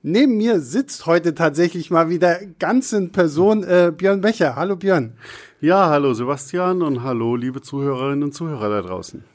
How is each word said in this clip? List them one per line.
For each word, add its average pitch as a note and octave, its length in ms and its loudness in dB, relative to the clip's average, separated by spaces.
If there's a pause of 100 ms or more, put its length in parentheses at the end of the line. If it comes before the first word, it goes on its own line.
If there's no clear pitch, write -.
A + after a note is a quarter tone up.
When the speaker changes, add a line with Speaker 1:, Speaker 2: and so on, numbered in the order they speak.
Speaker 1:
Neben A3+ 320 2
mir G#3+ 240 2
sitzt D#3 460 -4
heute E3+ 280 2
tatsächlich E3 580 0
mal E3 180 4
wieder F3 300 2 (200)
ganz A#3 320 0
in F#3+ 220 -2
Person, F#3 500 2
äh, F3 320 4
Björn G3 240 0
Becher. F3+ 380 0
Hallo F#3+ 180 -2
Björn. E3+ 380 0 (480)
Speaker 2:
Ja, F3+ 280 4
hallo C#3+ 240 2
Sebastian F3 680 -2
und C3+ 220 -2
hallo A#2+ 340 -2
liebe B2+ 240 -6
Zuhörerinnen C#3 640 -4
und C#3+ 100 -4
Zuhörer D3 340 -6
da G#2 140 0
draußen. F2+ 420 -10 (120)